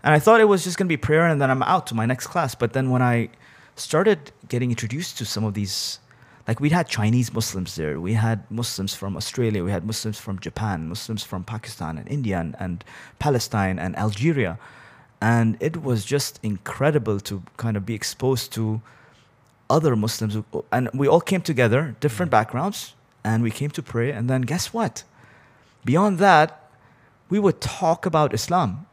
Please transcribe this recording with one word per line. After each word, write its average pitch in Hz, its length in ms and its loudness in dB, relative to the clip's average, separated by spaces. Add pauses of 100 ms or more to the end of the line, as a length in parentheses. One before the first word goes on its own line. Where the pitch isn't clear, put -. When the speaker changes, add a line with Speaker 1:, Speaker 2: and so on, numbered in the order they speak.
Speaker 1:
And 151 100 6
I 151 60 8
thought 220 200 8
it 220 60 8
was 196 180 4
just 175 140 -6
gonna 190 100 0
be 160 100 0
prayer 156 280 2
and 151 160 2
then 131 80 2
I'm 131 140 2
out 175 240 0
to 117 80 -6
my 113 100 0
next 127 220 -2
class. 156 260 -2
But 117 200 -2
then 131 180 0
when 127 100 2
I 120 280 2 (460)
started 175 560 0 (180)
getting 123 200 -2
introduced 120 480 -6
to 110 80 -6
some 104 180 -4
of 104 120 -2
these, - 440 -6 (480)
like, 113 120 -2
we 143 100 2
had 170 180 2
Chinese 117 460 0
Muslims 95 400 -6
there. 76 260 -4
We 92 140 -2
had 113 380 0
Muslims 107 420 -6
from 98 240 -8
Australia. 104 460 -2
We 95 80 -2
had 87 120 -2
Muslims 110 360 -6
from 98 180 -8
Japan, 85 500 -6
Muslims 104 360 -8
from 92 200 -10
Pakistan 80 540 -10
and - 100 -14
India 120 320 -4
and, 82 200 -6
and 87 240 -8 (340)
Palestine 104 640 0
and 90 180 -6
Algeria. 107 600 0 (600)
And 113 400 2
it 160 220 -2
was 120 240 -2
just - 380 -2
incredible 110 760 0
to 98 200 -8 (160)
kind 113 180 -2
of 101 80 -4
be 110 120 -4
exposed - 580 -4
to 110 260 -2 (920)
other 151 240 4
Muslims. 107 400 -2
Who, - 360 -6
and 123 220 0
we 139 140 0
all 170 140 6
came 185 200 -2
together, 127 580 2
different 151 300 -2
Speaker 2:
Mm. 117 100 6
Speaker 1:
backgrounds, 139 540 -4 (300)
and 113 180 2
we 117 80 2
came 143 220 -4
to - 100 -8
pray. 120 300 -2
And 120 180 -4
then 131 140 0
guess 151 280 -4
what? 226 320 -4 (800)
Beyond 175 360 2
that, 165 500 6 (580)
we 202 120 2
would 202 200 4
talk - 460 0
about 156 300 2
Islam. 143 580 0